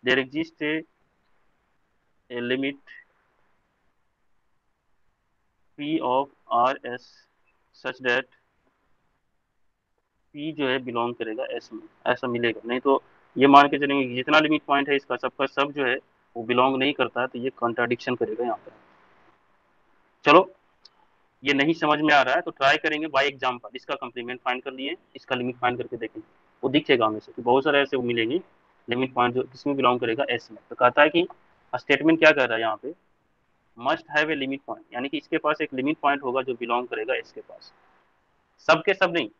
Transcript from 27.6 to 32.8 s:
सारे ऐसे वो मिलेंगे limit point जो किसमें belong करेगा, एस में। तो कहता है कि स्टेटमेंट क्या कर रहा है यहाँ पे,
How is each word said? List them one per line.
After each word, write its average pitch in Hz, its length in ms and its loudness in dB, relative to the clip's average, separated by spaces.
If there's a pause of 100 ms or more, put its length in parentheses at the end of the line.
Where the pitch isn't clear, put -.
सारे 143 180 2
ऐसे 139 160 -2
वो 123 60 -2
मिलेंगे 120 380 -2 (480)
limit 127 240 -4
point 123 220 0
जो 127 80 0
किसमें - 320 -6
belong 123 240 2
करेगा, 117 300 -2
एस 120 220 -6
में। 107 80 -20 (100)
तो 117 60 -16
कहता 127 260 2
है 151 80 6
कि 170 180 0 (480)
स्टेटमेंट 147 440 2
क्या 156 120 8
कर 139 160 2
रहा 117 80 -2
है 113 60 -2
यहाँ 110 140 -2
पे, 135 180 -14 (840)